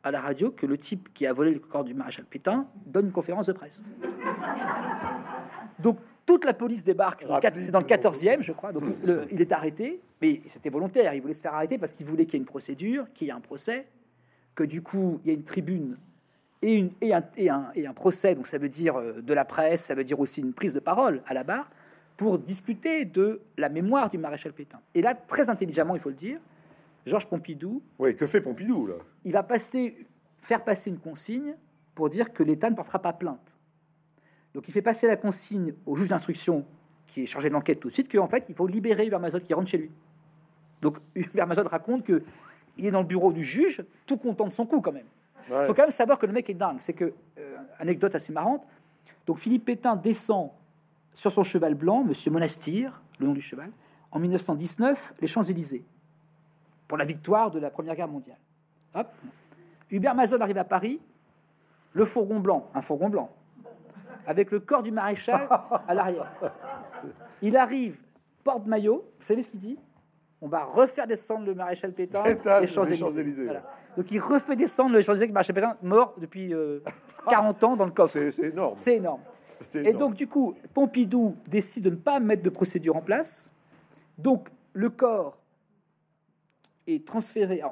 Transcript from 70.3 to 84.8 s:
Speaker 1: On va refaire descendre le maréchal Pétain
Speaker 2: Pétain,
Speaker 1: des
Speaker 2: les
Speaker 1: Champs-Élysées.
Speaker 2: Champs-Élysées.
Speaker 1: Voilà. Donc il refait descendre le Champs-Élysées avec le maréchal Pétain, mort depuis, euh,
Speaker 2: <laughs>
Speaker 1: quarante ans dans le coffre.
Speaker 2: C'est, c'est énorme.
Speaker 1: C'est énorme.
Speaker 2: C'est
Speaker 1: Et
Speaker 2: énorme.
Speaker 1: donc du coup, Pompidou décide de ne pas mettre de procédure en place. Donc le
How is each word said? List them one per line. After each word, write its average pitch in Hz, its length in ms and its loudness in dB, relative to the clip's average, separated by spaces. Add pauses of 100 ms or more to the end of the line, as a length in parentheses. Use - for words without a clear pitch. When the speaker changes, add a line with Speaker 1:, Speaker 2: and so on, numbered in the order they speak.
Speaker 1:
On 151 80 -10
va 151 160 -2
refaire 254 420 4
descendre 220 380 -4
le 196 100 -2
maréchal 180 380 -6
Pétain 185 300 -2
Speaker 2:
Pétain, 214 380 6
Speaker 1:
des 180 60 4
Speaker 2:
les 175 60 -2
Speaker 1:
Champs-Élysées. 170 320 2
Speaker 2:
Champs-Élysées. 147 400 -2
Speaker 1:
Voilà. - 180 -6 (360)
Donc 185 120 -4
il 208 80 0
refait 277 380 2
descendre 254 380 4
le 214 80 10
Champs-Élysées 202 220 4
avec 226 60 0
le 202 40 -4
maréchal 190 200 2
Pétain, 214 280 0
mort 220 360 4
depuis, 180 360 -8
euh, 147 260 -2 (220)
Speaker 2:
<laughs> - 260 -10
Speaker 1:
quarante 214 340 6
ans 240 140 6
dans 196 80 4
le 180 80 -2
coffre. 170 220 6
Speaker 2:
C'est, 147 180 0
c'est 156 160 -2
énorme. 160 300 -2
Speaker 1:
C'est 240 180 4
énorme. 165 240 -2 (400)
Speaker 2:
C'est - 240 -6
Speaker 1:
Et 208 60 6
Speaker 2:
énorme. 226 80 4
Speaker 1:
donc 277 160 2
du 277 120 -4
coup, 247 280 0 (200)
Pompidou 247 640 2 (120)
décide 196 360 0
de 185 60 4
ne 170 60 -2
pas 285 220 0
mettre 214 240 2
de 180 80 2
procédure 160 460 0
en 160 60 -4
place. 247 500 -2 (680)
Donc 226 300 2 (240)
le 214 180 0